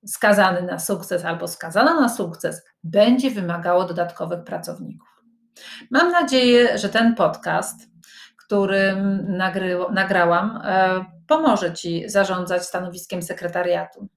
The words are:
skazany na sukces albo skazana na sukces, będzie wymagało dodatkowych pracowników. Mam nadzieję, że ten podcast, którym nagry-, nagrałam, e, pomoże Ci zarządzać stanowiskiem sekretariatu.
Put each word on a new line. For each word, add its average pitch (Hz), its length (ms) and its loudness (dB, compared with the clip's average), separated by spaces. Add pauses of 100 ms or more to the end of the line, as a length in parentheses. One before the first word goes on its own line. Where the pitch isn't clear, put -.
skazany 196 540 2
na 180 180 -6
sukces 175 460 -6
albo 170 220 -6
skazana 233 540 0
na 240 80 4
sukces, - 540 -6 (200)
będzie 240 480 4
wymagało 175 540 0
dodatkowych 170 580 -6
pracowników. - 640 -12 (840)
Mam 339 200 4
nadzieję, 254 640 4
że 202 120 -4
ten 226 260 4
podcast, 170 720 -2 (580)
którym 196 840 0 (100)
nagry-, 180 540 -2
nagrałam, 185 760 2
e, 185 400 2 (220)
pomoże 233 460 2
Ci 170 360 -6
zarządzać 185 560 0
stanowiskiem 180 560 -8
sekretariatu. 175 960 -4